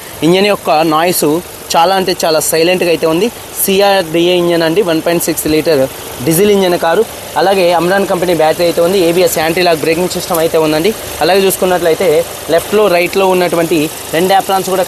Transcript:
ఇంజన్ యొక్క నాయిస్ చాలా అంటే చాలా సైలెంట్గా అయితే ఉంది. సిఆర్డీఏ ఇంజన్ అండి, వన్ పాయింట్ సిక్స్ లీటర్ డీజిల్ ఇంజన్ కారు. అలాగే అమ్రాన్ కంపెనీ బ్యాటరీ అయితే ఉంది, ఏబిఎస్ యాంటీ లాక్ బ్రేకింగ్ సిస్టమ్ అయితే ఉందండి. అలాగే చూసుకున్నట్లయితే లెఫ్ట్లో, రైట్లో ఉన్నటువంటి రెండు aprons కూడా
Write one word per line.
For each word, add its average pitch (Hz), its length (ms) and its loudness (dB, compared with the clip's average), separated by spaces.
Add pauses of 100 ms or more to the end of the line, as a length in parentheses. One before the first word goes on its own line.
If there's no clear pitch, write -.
(280)
ఇంజన్ 190 260 4
యొక్క 185 160 -4 (240)
నాయిస్ 165 320 0 (480)
చాలా 180 260 2
అంటే 185 120 -2 (100)
చాలా 160 160 0 (120)
సైలెంట్గా 175 440 2
అయితే 165 200 0
ఉంది. 185 120 0 (360)
సిఆర్డీఏ 190 800 2
ఇంజన్ 170 260 0
అండి, 165 120 0 (100)
వన్ 160 160 0
పాయింట్ 170 220 0
సిక్స్ 160 260 -4
లీటర్ 151 280 2 (440)
డీజిల్ 180 280 2
ఇంజన్ 185 300 2
కారు. 170 180 2 (380)
అలాగే 190 240 2 (140)
అమ్రాన్ 185 320 0
కంపెనీ 180 300 0
బ్యాటరీ 160 280 0
అయితే 165 180 0
ఉంది, 196 120 2 (100)
ఏబిఎస్ 170 320 2
యాంటీ 165 260 0
లాక్ 165 180 2
బ్రేకింగ్ 165 300 -2
సిస్టమ్ 175 280 -4
అయితే 165 220 0
ఉందండి. 156 260 0 (320)
అలాగే 180 220 2
చూసుకున్నట్లయితే 180 640 0 (460)
లెఫ్ట్లో, 202 280 0 (140)
రైట్లో 175 380 0
ఉన్నటువంటి 170 440 0 (360)
రెండు 185 240 2
aprons 190 360 -2
కూడా 185 140 0